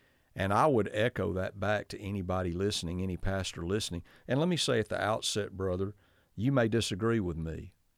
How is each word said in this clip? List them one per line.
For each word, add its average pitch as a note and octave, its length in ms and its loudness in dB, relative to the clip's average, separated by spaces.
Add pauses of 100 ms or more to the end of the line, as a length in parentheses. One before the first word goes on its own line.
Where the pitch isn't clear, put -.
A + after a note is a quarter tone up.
(360)
And G2 160 0
I B2 140 6
would A#2 260 4
echo G#2+ 400 0
that F#2+ 260 -4
back G2+ 300 0
to G2+ 120 -12
anybody F#2 520 -2
listening, F2+ 500 -2
any F#2 140 -2
pastor F#2+ 480 -2
listening. F2 380 -2 (260)
And B2+ 100 2
let E3 100 2
me F3 80 2
say B2+ 220 2
at G#2+ 100 0
the F#2+ 140 -2
outset, G2+ 540 0
brother, F#2+ 380 0 (420)
you A#2+ 160 2
may A#2+ 160 4
disagree A2 500 2
with F2 180 -2
me. D#2+ 360 -6 (260)